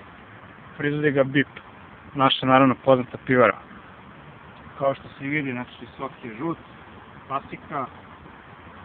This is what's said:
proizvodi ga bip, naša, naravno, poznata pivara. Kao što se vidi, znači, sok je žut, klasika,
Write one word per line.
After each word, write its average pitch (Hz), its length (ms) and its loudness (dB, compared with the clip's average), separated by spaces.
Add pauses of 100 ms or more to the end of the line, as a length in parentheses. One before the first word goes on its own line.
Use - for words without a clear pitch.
(760)
proizvodi 147 340 -2
ga 135 140 4
bip, 135 240 0 (680)
naša, 135 320 2
naravno, 131 280 6 (100)
poznata 127 420 2
pivara. 123 320 4 (1200)
Kao 139 160 0
što - 140 -18
se - 160 -16
vidi, 139 280 -4
znači, 120 340 -12 (100)
sok 135 140 -10 (120)
je 117 160 -12
žut, 160 200 -8 (680)
klasika, 139 600 -10 (1000)